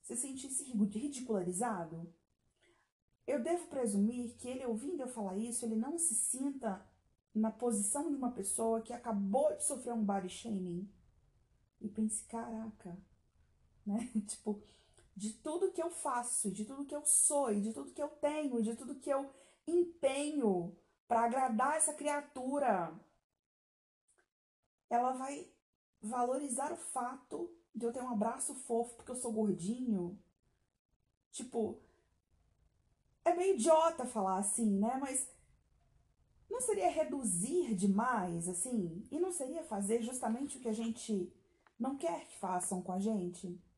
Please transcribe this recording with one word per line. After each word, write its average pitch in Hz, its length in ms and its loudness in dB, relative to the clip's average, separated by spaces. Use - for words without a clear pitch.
se 240 140 -8
sentisse 269 480 -6
rigu-, 226 200 2
ridicularizado? 202 1300 -2
Eu 254 160 -2
devo 339 260 -2
presumir 233 720 0
que 240 100 -10
ele, 254 180 -6
ouvindo 269 340 -2
eu 254 80 -4
falar 202 280 -4
isso, 226 280 -4
ele 220 120 0
não 277 200 0
se - 180 2
sinta 262 720 -2
na 214 180 2
posição 240 600 0
de 277 60 0
uma 254 160 0
pessoa 226 500 0
que 233 100 -12
acabou 240 640 2
de - 80 -4
sofrer 247 300 -2
um 220 100 2
body 196 240 2
shaming. 185 640 -4
E - 80 -6
pense, - 360 0
caraca, 220 760 -8
né? 208 320 0
<laughs> 202 80 -2
Tipo, 208 340 -4
de 214 200 -4
tudo 359 360 0
que - 100 -4
eu 339 100 0
faço, 240 600 -2
de 208 140 -4
tudo 277 220 -8
que 294 100 -6
eu 294 80 -6
sou, 285 480 6
e 208 80 4
de 220 120 0
tudo 277 200 -8
que 294 100 -4
eu 294 60 -2
tenho, 294 500 0
e 226 40 4
de 226 120 0
tudo 254 240 -8
que - 120 -6
eu 277 200 0
empenho 277 1120 2
pra 233 180 4
agradar 254 520 4
essa 311 180 2
criatura, 269 1000 0
ela 254 240 2
vai 269 360 -6
valorizar 254 680 0
o 339 40 -4
fato 262 720 -6
de 233 140 -4
eu 233 60 0
ter 247 100 -6
um 254 80 -4
abraço 226 440 0
fofo 233 420 -2
porque - 160 -12
eu 247 40 -4
sou 240 160 -4
gordinho? 202 840 0
Tipo, - 500 -4
é 339 100 6
meio 381 200 4
idiota 320 520 6
falar 190 320 2
assim, 208 400 2
né? 233 200 2
Mas 269 300 -2
não 480 120 -2
seria 392 300 4
reduzir 262 840 0
demais, 190 760 2
assim? 185 600 -2
E 302 100 -2
não 370 100 2
seria 320 320 -4
fazer 214 400 0
justamente 254 540 -4
o 247 40 -14
que 233 80 -4
a 220 40 0
gente 220 600 -2
não 269 180 -2
quer 330 300 -4
que - 120 -20
façam 180 420 -2
com 185 120 -6
a 185 60 0
gente? 180 600 -2